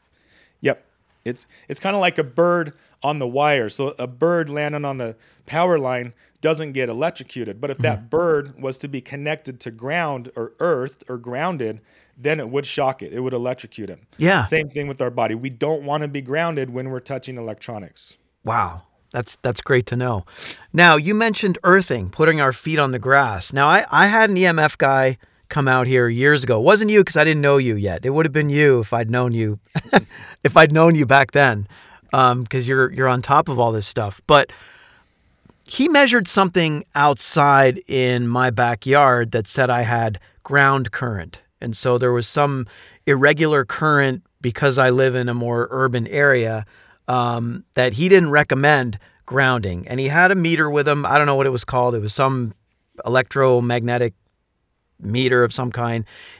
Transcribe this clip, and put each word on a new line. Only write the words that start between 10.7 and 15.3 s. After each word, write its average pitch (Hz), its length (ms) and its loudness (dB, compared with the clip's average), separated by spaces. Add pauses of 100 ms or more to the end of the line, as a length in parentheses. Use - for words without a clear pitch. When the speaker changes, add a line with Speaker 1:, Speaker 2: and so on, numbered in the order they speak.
Speaker 1:
or 127 80 -10
grounded, 123 640 -8 (380)
then 147 200 -2
it 120 120 -8
would 135 160 -4
shock 131 360 -4
it. 76 100 -14
It 117 80 -8
would 131 120 -4
electrocute 120 580 -8
it. 87 80 -18 (200)
Speaker 2:
Yeah. 170 240 2
Speaker 1:
Same 156 260 -2
thing 143 180 -8
with 139 140 -8
our 123 100 -4
body. 120 240 -2